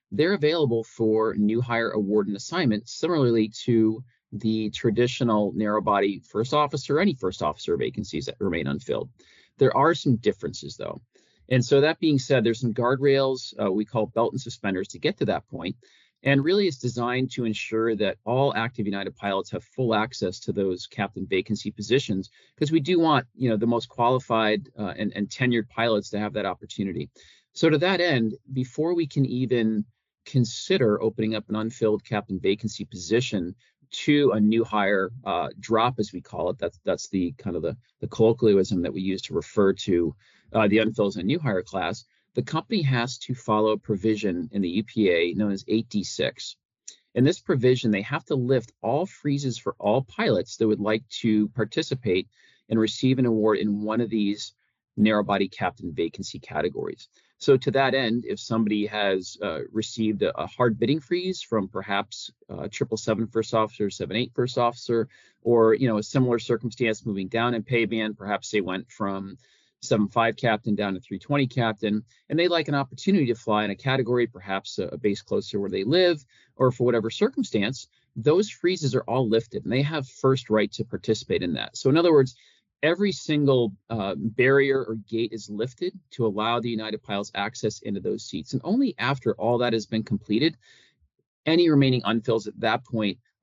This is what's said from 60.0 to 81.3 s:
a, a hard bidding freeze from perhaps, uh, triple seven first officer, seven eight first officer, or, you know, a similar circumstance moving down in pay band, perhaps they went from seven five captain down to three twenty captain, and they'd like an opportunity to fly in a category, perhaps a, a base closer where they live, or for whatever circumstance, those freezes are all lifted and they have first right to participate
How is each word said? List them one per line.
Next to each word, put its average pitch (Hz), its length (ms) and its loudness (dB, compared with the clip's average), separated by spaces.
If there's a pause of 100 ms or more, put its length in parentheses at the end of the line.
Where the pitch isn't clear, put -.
a, 90 180 0
a 85 80 -4
hard 123 320 0
bidding 143 220 0
freeze 180 400 -4
from 101 280 -4
perhaps, 101 600 -6 (200)
uh, 76 200 -8
triple 110 280 -4
seven 110 300 -2
first 113 260 -2
officer, 107 340 -2
seven 90 260 -8
eight 120 200 -4
first 123 240 -2
officer, 120 500 -2 (320)
or, 113 320 6
you 123 160 2
know, 107 80 2
a 104 60 0
similar 123 360 2
circumstance 113 680 -2
moving 95 220 -4
down 117 260 0
in 113 80 -4
pay 120 240 0
band, 107 320 -4
perhaps 101 320 -6
they 104 100 0
went 92 300 -4
from 98 480 -8 (440)
seven 107 260 2
five 113 280 0
captain 110 380 0
down 98 200 -2
to 92 60 -8
three 98 180 -12
twenty 143 280 0
captain, 110 560 -2 (260)
and 156 100 -2
they'd 175 100 4
like 165 180 0
an 143 80 -2
opportunity 143 520 0
to 117 80 2
fly 107 280 0
in 104 80 -2
a 98 60 -6
category, 123 500 0
perhaps 98 520 -8
a, 95 60 0
a - 120 -8
base 101 240 0
closer 101 400 -4
where 101 100 -4
they 95 140 -2
live, 170 400 2 (320)
or 127 160 4
for 123 120 -2
whatever 117 260 2
circumstance, 196 760 -2 (300)
those 160 320 2
freezes 165 460 0
are 117 80 2
all 120 260 0
lifted 110 340 0
and - 100 -4
they 131 100 2
have 147 260 -2
first 135 400 0
right 107 240 2
to 110 120 -6
participate 95 580 -2